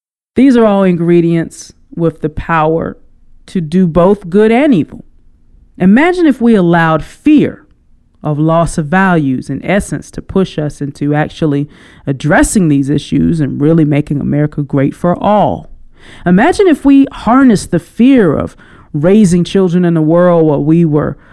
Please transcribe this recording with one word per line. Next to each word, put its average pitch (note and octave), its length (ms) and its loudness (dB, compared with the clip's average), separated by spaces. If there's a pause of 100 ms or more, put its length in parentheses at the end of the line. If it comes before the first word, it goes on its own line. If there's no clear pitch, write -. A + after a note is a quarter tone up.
(340)
These B3+ 220 4
are A3+ 100 2
all G3 160 2
ingredients E3+ 920 -2 (220)
with E3 260 -4
the D#3 80 -4
power D#3+ 680 -4 (480)
to - 140 -6
do F3 260 0
both F3+ 420 0
good G#3 220 2
and C4 240 2
evil. - 300 -4 (720)
Imagine D#4+ 480 2
if C4+ 140 0
we A#3 160 2
allowed E3 480 0
fear - 600 0 (600)
of D3 160 -4
loss D#3+ 360 0
of D#3 100 -4
values E3 600 -2
and - 160 -10
essence F3+ 460 -6
to - 100 -14
push - 380 -4
us D3+ 220 -8
into C#3+ 340 -6
actually D3 540 -4 (380)
addressing E3+ 600 0
these C#3 240 0
issues D#3+ 500 -2
and C3 200 -4
really D#3+ 240 2
making D3 360 -2
America D3 440 -4
great C#3 320 -2
for F3 260 -2
all. F#3+ 480 -2 (540)
Imagine C#4 420 2
if D#4+ 180 -2
we C#4 280 4
harnessed A#3+ 580 0
the F3 80 0
fear A3+ 580 2
of - 200 -6 (360)
raising F3 520 2
children F3+ 400 0
in E3+ 120 0
a D#3 60 0
world E3+ 420 2
where D3 140 0
we D#3+ 260 2
were, D3 320 -2 (160)